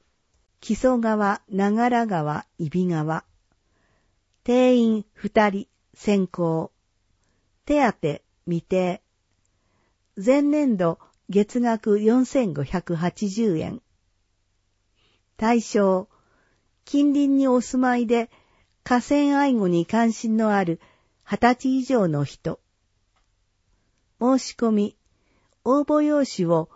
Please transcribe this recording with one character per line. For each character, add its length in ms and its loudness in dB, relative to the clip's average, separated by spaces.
木 140 -4
曽 240 0
川、 500 -2
長 400 0
良 180 0
川、 400 -4
揖 120 -6
斐 180 -2
川。 360 -4
定 320 4
員 380 0
二 380 0
人、 180 -6
先 320 0
行。 460 -4
手 140 2
当、 420 0
未 160 -2
定。 400 -2
前 260 2
年 340 0
度、 220 -2
月 320 0
額 400 0
四 240 2
千 280 -2
五 120 -6
百 320 -6
八 320 -4
十 300 -2
円。 220 -8
対 240 0
象、 480 0
近 280 0
隣 160 2
に 180 2
お 140 2
住 200 -4
ま 160 2
い 100 -2
で、 240 0
河 200 0
川 360 2
愛 160 2
護 140 2
に 180 2
関 260 0
心 240 -4
の 180 2
あ 100 0
る 160 -4
二 160 -6
十 160 4
歳 240 -2
以 60 -4
上 240 0
の 160 -2
人。 360 -8
申 200 2
し 200 -12
込 120 0
み、 260 0
応 180 2
募 180 2
用 240 2
紙 220 -4
を 300 0